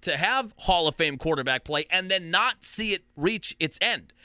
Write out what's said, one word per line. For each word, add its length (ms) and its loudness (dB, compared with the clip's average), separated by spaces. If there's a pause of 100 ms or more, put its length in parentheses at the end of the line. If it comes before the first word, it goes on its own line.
to 160 0
have 400 0
Hall 320 2
of 80 -6
Fame 200 2
quarterback 460 0
play 260 -2
and 220 0
then 180 -2
not 320 2
see 300 -2
it 140 -4 (100)
reach 420 -2
its 240 -2
end. 300 -2 (140)